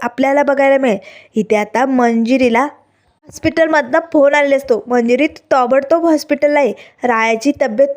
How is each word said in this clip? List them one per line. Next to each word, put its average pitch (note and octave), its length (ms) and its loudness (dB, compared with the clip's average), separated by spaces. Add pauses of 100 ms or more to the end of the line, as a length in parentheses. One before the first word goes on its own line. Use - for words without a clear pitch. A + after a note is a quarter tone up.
आपल्याला C4+ 420 -2
बघायला C#4 340 2
मिळेल, B3 200 0 (380)
इथे G#3+ 200 -2
आता G#3+ 300 0
मंजिरीला B3 800 0 (600)
हॉस्पिटलमधनं D#4 720 -2 (140)
फोन C#4+ 200 4
आलेला C#4+ 220 2
असतो. C4 320 -2
मंजिरी B3 400 0
ताबडतोब C#4 800 0
हॉस्पिटलला D4 540 0
आहे. A3+ 140 0 (300)
रायाची A3+ 480 0 (100)
तब्येत C4 360 0